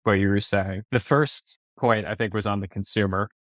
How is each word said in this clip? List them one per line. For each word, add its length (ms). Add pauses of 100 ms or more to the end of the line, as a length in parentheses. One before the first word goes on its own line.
what 80
you 180
were 100
saying. 520
The 60
first 600 (200)
point, 280
I 80
think, 180
was 140
on 140
the 80
consumer 600 (120)